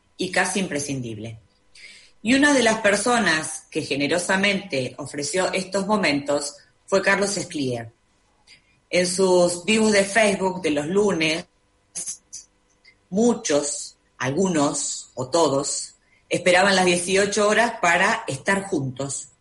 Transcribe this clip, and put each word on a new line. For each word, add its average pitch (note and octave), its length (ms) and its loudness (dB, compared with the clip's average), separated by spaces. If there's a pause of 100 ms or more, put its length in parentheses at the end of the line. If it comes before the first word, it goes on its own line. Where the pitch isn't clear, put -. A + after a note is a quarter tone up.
(160)
y F3+ 140 -4
casi F3+ 300 0
imprescindible. B2 760 -6 (840)
Y A3+ 120 0
una C#4+ 180 4
de C4 100 4
las A3 160 2
personas G3+ 920 0
que D#3 120 -4
generosamente D3 1160 -2
ofreció D3 540 -4
estos F#3+ 340 -4
momentos D3 720 0 (300)
fue G3 160 2
Carlos G3 340 0
Esclier. B2+ 540 -6 (960)
En F3+ 180 0
sus F3+ 580 2
vivos A3 280 4
de G3 120 4
Facebook F#3+ 580 0
de D#3 80 0
los D3 160 -2
lunes, F3 600 0 (1600)
muchos, F3+ 880 0 (220)
algunos D3+ 960 -2
o B2+ 140 -8
todos, D3 680 0 (340)
esperaban F#3 480 4
las F#3 80 4
dieciocho F#3+ 640 2
horas A3+ 320 2
para F#3 480 2
estar F#3+ 360 -2
juntos C3+ 640 -6 (120)